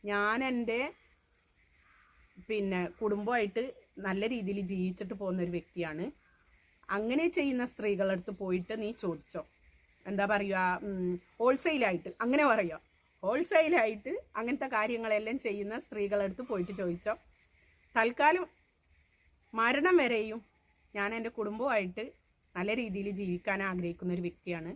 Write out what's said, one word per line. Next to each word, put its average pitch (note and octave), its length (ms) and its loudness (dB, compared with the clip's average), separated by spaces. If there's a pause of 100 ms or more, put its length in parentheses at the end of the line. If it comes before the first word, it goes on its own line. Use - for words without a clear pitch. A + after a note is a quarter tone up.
(120)
ഞാൻ G#3 260 2 (140)
എൻ്റെ, A#3 300 0 (1700)
പിന്നെ G3 300 0 (200)
കുടുംബമായിട്ട് G#3+ 640 0 (420)
നല്ല G3 260 0
രീതിയിൽ G3+ 280 -2 (100)
ജീവിച്ചിട്ട് F#3 500 -4
പോകുന്ന F#3 260 -2
ഒരു F3 100 -4
വ്യക്തിയാണ്. E3 500 -6 (880)
അങ്ങനെ B3 300 0 (100)
ചെയ്യുന്ന C#4 360 0
സ്ത്രീകളുടെ F#3+ 440 0
അടുത്ത് F#3 240 -8
പോയിട്ട് F#3 340 -2 (100)
നീ G#3 60 -4 (140)
ചോദിച്ചോ, E3 380 -6 (680)
എന്താ G3 220 0
പറയുക, G3 320 2 (240)
ഉം, F#3 240 -2 (300)
ഹോൾസെയിലായിട്ട്, B3 680 2 (140)
അങ്ങനെ C#4+ 280 4
പറയുക, F3+ 280 2 (440)
ഹോൾസെയിലായിട്ട് C#4 920 2 (260)
അങ്ങനത്തെ B3+ 380 -4
കാര്യങ്ങളെല്ലാം A3 680 0
ചെയ്യുന്ന G#3 400 -4
സ്ത്രീകളുടെ G3+ 440 -2
അടുത്ത് B3 220 -8
പോയിട്ട് F#3+ 300 -2
ചോദിച്ചോ. F3+ 340 -4 (840)
തൽക്കാലം D4 480 4 (1120)
മരണം C#4+ 420 6
വരെയും A3+ 380 0 (580)
ഞാൻ G3+ 200 0
എൻ്റെ A#3 180 -4
കുടുംബമായിട്ട് G#3+ 680 0 (520)
നല്ല F#3+ 140 -2 (100)
രീതിയിൽ G3+ 280 -4 (120)
ജീവിക്കാൻ F#3+ 480 -2
ആഗ്രഹിക്കുന്ന F3+ 480 -4
ഒരു F3 120 -4
വ്യക്തിയാണ്. E3+ 480 -8